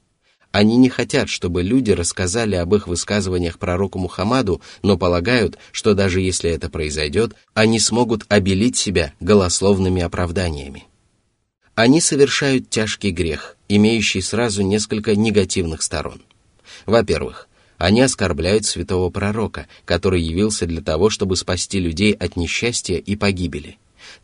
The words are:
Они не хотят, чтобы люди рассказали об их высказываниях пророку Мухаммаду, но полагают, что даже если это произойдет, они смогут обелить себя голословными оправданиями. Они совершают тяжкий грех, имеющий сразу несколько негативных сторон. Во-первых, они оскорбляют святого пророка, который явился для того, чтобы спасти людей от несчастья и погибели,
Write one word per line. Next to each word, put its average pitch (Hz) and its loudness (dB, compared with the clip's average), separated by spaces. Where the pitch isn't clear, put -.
Они 107 4
не 127 8
хотят, 120 -2
чтобы 90 -2
люди 110 2
рассказали 92 -2
об 87 -2
их 104 0
высказываниях 90 -2
пророку 90 -2
Мухаммаду, 98 -2
но 98 2
полагают, 90 0
что - 2
даже 95 2
если 90 0
это 80 -2
произойдет, 78 -2
они 110 4
смогут 110 0
обелить 104 2
себя 87 -2
голословными 92 2
оправданиями. 85 -4
Они 131 4
совершают 135 2
тяжкий 107 -2
грех, 82 -6
имеющий 104 2
сразу 104 -2
несколько 104 -2
негативных 98 0
сторон. - -8
Во-первых, 87 -2
они 101 4
оскорбляют 101 0
святого 90 -2
пророка, 101 -4
который 90 0
явился 90 -2
для 82 -4
того, 80 2
чтобы 92 -2
спасти - -4
людей 87 0
от 95 -4
несчастья 101 -4
и 101 -6
погибели, 87 -4